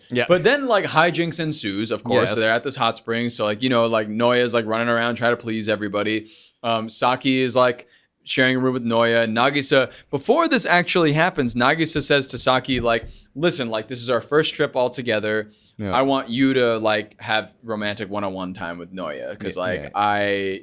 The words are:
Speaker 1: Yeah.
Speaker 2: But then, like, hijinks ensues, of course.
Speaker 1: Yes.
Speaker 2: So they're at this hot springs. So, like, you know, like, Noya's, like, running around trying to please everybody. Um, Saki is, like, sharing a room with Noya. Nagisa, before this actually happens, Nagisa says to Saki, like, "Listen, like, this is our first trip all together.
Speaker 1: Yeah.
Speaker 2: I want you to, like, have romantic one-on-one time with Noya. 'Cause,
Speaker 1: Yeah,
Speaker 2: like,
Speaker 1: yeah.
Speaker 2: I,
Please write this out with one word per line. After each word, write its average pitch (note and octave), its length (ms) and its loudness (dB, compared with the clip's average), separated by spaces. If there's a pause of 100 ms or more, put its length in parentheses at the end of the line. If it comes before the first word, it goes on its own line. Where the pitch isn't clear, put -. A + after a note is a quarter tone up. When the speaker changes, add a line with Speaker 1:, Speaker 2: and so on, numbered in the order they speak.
(100)
Speaker 1:
Yeah. A#2+ 180 0
Speaker 2:
But E3+ 160 4
then, C#4 220 2
like, G3+ 180 2
hijinks D#3+ 560 0
ensues, A2+ 500 -4
of G#2 140 -4
course. A#2+ 240 2
Speaker 1:
Yes. G#2+ 60 0
Speaker 2:
So A2+ 80 2
they're A2 100 4
at A#2+ 100 0
this C3+ 140 -6
hot A#2 220 0
springs. A#2 360 -4
So, G#2+ 120 -2
like, G#2+ 160 -2
you B2+ 80 0
know, A#2 160 4
like, A2 200 0
Noya's, A#2+ 460 2
like, A#2 140 0
running A2+ 220 0
around A#2 280 0
trying A#2 160 2
to A#2 60 -2
please A2 280 -6
everybody. G#2+ 640 -2 (320)
Um, A2+ 280 -2
Saki C3 500 2
is, B2+ 160 0
like, B2 300 2 (380)
sharing C3 320 2
a - 20 -2
room B2+ 160 0
with A#2+ 100 -4
Noya. A#2 420 2
Nagisa, C3 640 2 (200)
before C#4 360 2
this C4 200 2
actually E3+ 480 2
happens, C#3+ 400 0
Nagisa D3 480 0
says C#3 240 2
to B2+ 100 -10
Saki, B2+ 440 0
like, A#2 260 0 (280)
"Listen, C#3 360 -2
like, A2 180 -4
this A#2+ 140 -8
is A#2+ 80 -2
our A#2 100 2
first D#3 340 0
trip C#3+ 220 -2
all B2 140 2
together. G#2+ 600 -2 (280)
Speaker 1:
Yeah. G2+ 120 -4
Speaker 2:
I B2 120 2
want C3+ 260 0
you C3+ 240 2
to, A#2+ 240 2
like, G#2+ 460 -2
have G#2+ 400 -4
romantic G#2+ 480 -6
one-on-one F#2+ 420 -6
time F2 240 -10
with F2 180 -16
Noya. D2+ 460 -10
'Cause, F#2 160 -8
Speaker 1:
Yeah, F2 60 -4
Speaker 2:
like, F2+ 220 -4
Speaker 1:
yeah. C#2+ 100 -14
Speaker 2:
I, G2+ 680 0